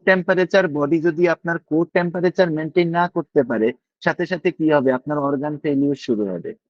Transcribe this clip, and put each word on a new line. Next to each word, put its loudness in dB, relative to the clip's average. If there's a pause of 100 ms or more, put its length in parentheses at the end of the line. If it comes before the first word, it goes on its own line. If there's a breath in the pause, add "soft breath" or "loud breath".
টেম্পারেচার, 2
বডি 0
যদি 0
আপনার -2
কোর -2
টেম্পারেচার 0
মেইনটেইন 0
না 0
করতে 0
পারে, 0 (300)
সাথে 0
সাথে -2
কি 0
হবে? 4
আপনার -2
অর্গান -4
ফেলিওর 0
শুরু -2
হবে। -8 (140)